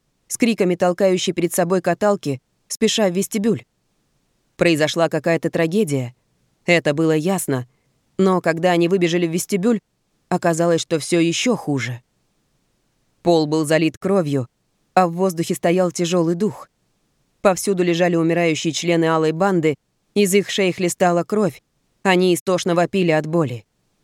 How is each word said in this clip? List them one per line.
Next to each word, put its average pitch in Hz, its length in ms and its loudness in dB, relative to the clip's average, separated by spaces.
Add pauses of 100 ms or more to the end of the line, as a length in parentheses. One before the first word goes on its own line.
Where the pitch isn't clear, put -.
(260)
с - 120 -12
криками, 208 360 0
толкающие 185 600 0
перед 170 180 -2
собой 180 300 0
каталки, 175 580 -2 (280)
спеша 220 400 0
в - 40 -2
вестибюль. 196 520 -2 (920)
Произошла 160 540 0
какая-то 165 400 -2
трагедия — 160 640 -2 (520)
это 160 280 2
было 160 180 0
ясно, 156 540 -2 (540)
но 185 220 2
когда 165 300 0
они 170 140 2
выбежали 175 400 0
в 160 40 -2
вестибюль, 196 500 -2 (480)
оказалось, 170 540 0
что 165 160 -4
все 170 220 0
еще 170 360 0
хуже. 127 460 -6 (1200)
Пол 165 240 2
был 156 180 0
залит 156 320 0
кровью, 147 500 -2 (460)
а 185 160 4
в 170 40 -6
воздухе 170 420 -2
стоял 180 360 0
тяжелый 170 440 -2
дух. 180 340 -4 (720)
Повсюду 185 420 0
лежали 170 340 0
умирающие 165 580 0
члены 170 320 0
алой 160 260 2
банды, 165 420 0 (400)
из 202 200 2
их 196 160 2
шеи 190 200 0
хлестала 175 540 0
кровь, 208 380 -2 (400)
они 185 320 4
истошно 175 400 -2
вопили 175 360 0
от 156 160 0
боли. 151 380 -4 (400)